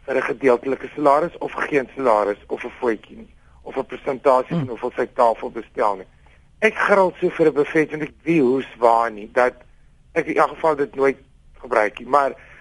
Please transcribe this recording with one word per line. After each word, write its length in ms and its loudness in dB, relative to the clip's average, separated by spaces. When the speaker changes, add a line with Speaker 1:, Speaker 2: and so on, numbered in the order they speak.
Speaker 1:
vir 100 -2
'n 60 0
gedeeltelike 760 -2
salaris 420 2
of 140 -10
geen 440 -4
salaris 420 0
of 160 -8
'n 60 -10
voetjie 360 -4
nie, 180 -20
of 140 -16
'n 100 -4
persentasie 720 0
Speaker 2:
Hmm. 20 -2
Speaker 1:
van 100 -4
hoeveel 280 -8
sy 180 -2
tafel 360 0
bestel 460 -4
nie. 100 -14
Ek 140 0
gril 460 2
so 80 0
vir 180 0
'n 80 4
buffet 360 0
want 120 -8
ek 100 -8
weet 180 2
hoe's 260 2
waar 320 4
nie, 220 -12
dat 200 2
ek 120 -2
in 100 -6
elk 140 4
geval 260 -2
dit 200 -4
nooit 200 0
gebruik 380 -2
nie, 100 -16
maar 240 2